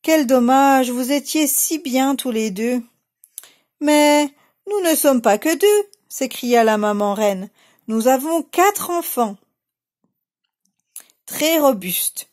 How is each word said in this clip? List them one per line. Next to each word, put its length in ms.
Quel 240
dommage, 640
vous 220
étiez 340
si 320
bien 380
tous 160
les 180
deux. » « 320
Mais 480
nous 120
ne 160
sommes 260
pas 160
que 160
deux », 340
s'écria 560
la 140
maman 360
reine. « 340
Nous 220
avons 340
quatre 480
enfants, 460
très 340
robustes. 720